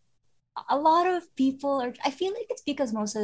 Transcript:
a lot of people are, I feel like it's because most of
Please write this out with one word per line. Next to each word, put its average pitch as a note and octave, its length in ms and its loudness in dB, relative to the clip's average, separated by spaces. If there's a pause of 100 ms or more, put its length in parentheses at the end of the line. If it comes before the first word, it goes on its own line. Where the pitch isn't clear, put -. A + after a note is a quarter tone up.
(720)
a B3+ 80 2
lot D#4+ 280 6
of F4+ 160 0 (140)
people C4+ 460 0
are, B3 100 -4 (100)
I C#4+ 80 0
feel F#4+ 220 -4
like A#4 160 -8
it's - 160 -10
because C#4 320 -2
most G#3 180 -2
of G#3+ 100 -2